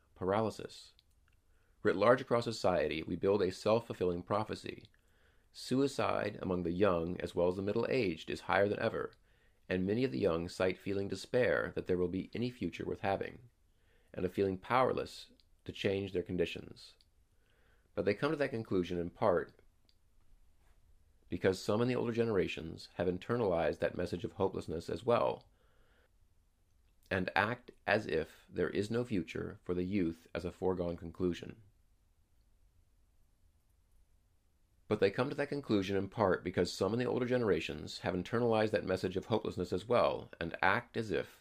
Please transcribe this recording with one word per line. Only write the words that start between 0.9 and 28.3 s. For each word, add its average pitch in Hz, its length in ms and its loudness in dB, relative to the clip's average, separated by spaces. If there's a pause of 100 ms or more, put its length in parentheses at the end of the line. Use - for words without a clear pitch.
Writ 98 100 4
large 117 260 6
across 117 220 0
society, 80 640 0
we 90 80 -4
build 98 260 2
a 92 120 2
self-fulfilling 101 720 0
prophecy. 104 600 -4 (720)
Suicide 107 920 -2
among 90 220 -2
the 85 80 0
young 90 480 2
as - 120 -4
well 87 140 2
as 92 80 2
the 98 80 -6
middle-aged 104 680 0
is - 120 -6
higher 95 280 4
than 98 120 -2
ever, 85 320 -2 (560)
and 92 180 0
many 110 160 0
of 131 80 0
the 131 80 -4
young 85 300 2
cite 92 280 0
feeling 101 300 -4
despair 92 720 2
that 87 100 -4
there 90 100 2
will 90 120 2
be 92 260 -4
any 123 160 -2
future 90 340 -6
worth 87 180 -6
having, - 360 -2 (760)
and 90 140 -2
of 92 60 -6
feeling 95 260 2
powerless - 680 0 (380)
to - 60 -10
change 98 420 -2
their 90 120 0
conditions. - 680 -4 (1000)
But 92 100 -2
they 101 100 4
come 147 180 0
to 156 60 0
that 139 120 0
conclusion 92 480 -2
in 85 120 -2
part 87 420 2 (1800)
because 92 340 2
some 107 200 0
in 123 40 4
the 127 80 0
older 117 180 0
generations 101 840 -2
have 87 120 0
internalized 90 720 0
that - 180 -2
message 87 280 -4
of 85 80 -8
hopelessness 90 560 -2
as - 180 -6
well, 113 380 0 (1600)
and 92 280 0
act 107 340 2 (160)
as 107 220 4
if 78 180 0 (260)